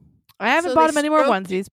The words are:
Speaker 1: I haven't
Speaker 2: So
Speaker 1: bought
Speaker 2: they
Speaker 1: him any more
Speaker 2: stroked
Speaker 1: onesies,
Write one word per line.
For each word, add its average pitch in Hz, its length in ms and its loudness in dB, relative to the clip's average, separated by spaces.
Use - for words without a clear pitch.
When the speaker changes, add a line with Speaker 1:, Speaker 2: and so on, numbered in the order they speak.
Speaker 1:
I 208 100 -2
haven't 320 240 0
Speaker 2:
So - 0 -
Speaker 1:
bought 320 140 4
Speaker 2:
they - 20 -
Speaker 1:
him 294 80 -2
any 294 100 0
more 311 160 2
Speaker 2:
stroked - 20 0
Speaker 1:
onesies, 190 460 -2